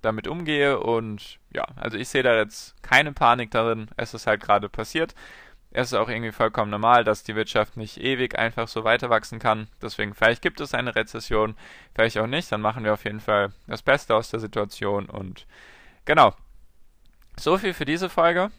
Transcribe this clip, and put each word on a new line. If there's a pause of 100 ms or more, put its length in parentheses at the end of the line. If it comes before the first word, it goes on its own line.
damit
umgehe.
Und (120)
ja, (100)
also
ich
sehe
da
jetzt
keine
Panik
darin. (100)
Es
ist
halt
gerade
passiert. (600)
Es
ist
auch
irgendwie
vollkommen
normal,
dass
die
Wirtschaft
nicht
ewig
einfach
so
weiter
wachsen
kann. (140)
Deswegen,
vielleicht
gibt
es
eine
Rezession, (400)
vielleicht
auch
nicht.
Dann
machen
wir
auf
jeden
Fall (120)
das
Beste
aus
der
Situation.
Und (580)
genau, (1000)
so
viel
für
diese
Folge.